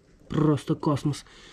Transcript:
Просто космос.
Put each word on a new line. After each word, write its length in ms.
Просто 480
космос. 500